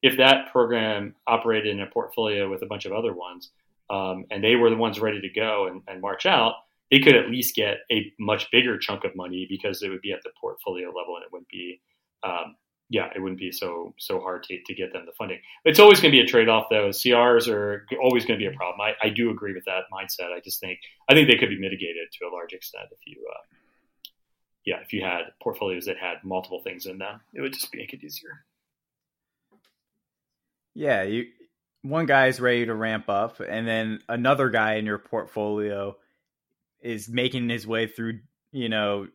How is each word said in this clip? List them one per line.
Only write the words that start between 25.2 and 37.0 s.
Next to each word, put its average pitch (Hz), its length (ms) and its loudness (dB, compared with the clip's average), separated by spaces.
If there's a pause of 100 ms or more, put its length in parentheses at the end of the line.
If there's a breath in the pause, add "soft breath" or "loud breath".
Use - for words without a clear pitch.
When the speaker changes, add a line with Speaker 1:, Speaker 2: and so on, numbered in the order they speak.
Speaker 1:
portfolios 95 440 -8
that 92 120 -8
had 87 260 -10
multiple 92 400 -8
things 90 220 -12
in 92 120 -14
them, 104 240 -14 (120)
it - 80 -12
would 135 120 -8
just - 200 -10
make - 200 -16
it 139 100 -20
easier. - 420 -20 (2250)
Speaker 2:
Yeah, 127 280 -2
you, 110 220 -4 (560)
one 156 240 -2
guy's 131 340 4
ready 120 260 0
to 113 100 -4
ramp 110 340 -4
up, 101 300 -2
and 110 280 -6
then 110 400 -4
another 127 420 0
guy 110 260 0
in 107 100 -4
your 104 140 -4
portfolio 104 1000 -6 (840)
is 110 280 -10